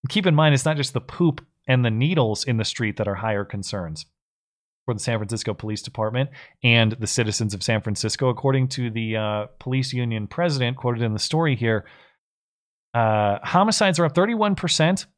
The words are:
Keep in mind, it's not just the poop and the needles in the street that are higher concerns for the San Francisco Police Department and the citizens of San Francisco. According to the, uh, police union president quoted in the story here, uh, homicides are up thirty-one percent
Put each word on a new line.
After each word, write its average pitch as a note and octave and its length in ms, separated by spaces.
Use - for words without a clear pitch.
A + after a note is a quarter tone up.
Keep G3+ 180
in E3 80
mind, D3+ 200
it's C3 100
not C#3+ 120
just C#3 160
the A#2 80
poop - 440
and B2+ 180
the A#2 60
needles A#2+ 540
in A#2+ 140
the A2 60
street G#2+ 340
that G#2 100
are G2 60
higher G#2 300
concerns F#2 640
for B2 100
the G#2 60
San A#2 180
Francisco G#2+ 360
Police G#2+ 260
Department A#2 480
and A#2 280
the A2+ 140
citizens G#2+ 480
of F#2 80
San A2 180
Francisco. A2 480
According C3 400
to B2+ 220
the, A2 260
uh, G#2+ 300
police C3 320
union A#2 340
president C3+ 500
quoted A#2+ 260
in A2+ 100
the G#2 80
story D#3 340
here, A2 300
uh, G#2+ 500
homicides G3 540
are F3 60
up D3 100
thirty-one G#3 400
percent E3+ 520